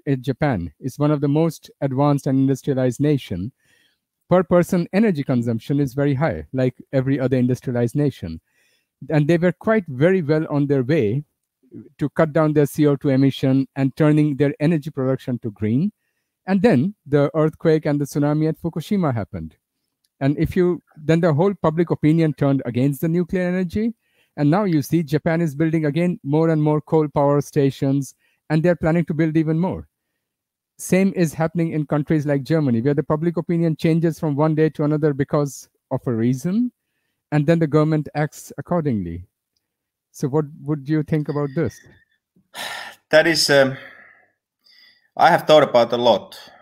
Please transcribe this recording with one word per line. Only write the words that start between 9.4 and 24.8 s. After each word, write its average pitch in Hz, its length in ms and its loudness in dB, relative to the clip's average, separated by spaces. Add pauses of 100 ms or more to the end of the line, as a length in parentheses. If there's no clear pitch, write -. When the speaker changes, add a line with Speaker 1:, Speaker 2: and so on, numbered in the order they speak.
Speaker 1:
quite 220 340 -2
very 165 340 2
well 156 300 -2
on 143 160 0
their 135 160 0
way 127 420 0 (720)
to 147 120 -4
cut 160 220 0
down 156 200 2
their 147 140 4
C 147 200 0
O 143 100 2
two 147 120 -4
emission 135 580 2 (100)
and 135 200 -2
turning 151 400 2
their 143 240 0
energy 151 300 -2
production 131 480 -4
to 113 140 -8
green. 120 400 -2 (540)
And 190 140 0
then 160 340 2 (120)
the 143 280 0
earthquake 156 520 0
and 147 140 0
the 147 40 -2
tsunami 151 440 -2
at 160 120 -6
Fukushima 165 540 -2
happened. 90 420 -8 (640)
And 139 160 0
if 160 200 -2
you, 175 260 0 (140)
then 160 240 0
the 170 120 2
whole 185 220 2
public 165 360 -2
opinion 156 440 2
turned 139 320 0
against 127 340 -2
the 170 80 -2
nuclear 180 340 -2
energy. 185 520 -4 (420)
And 147 140 2
now 202 140 2
you 160 180 0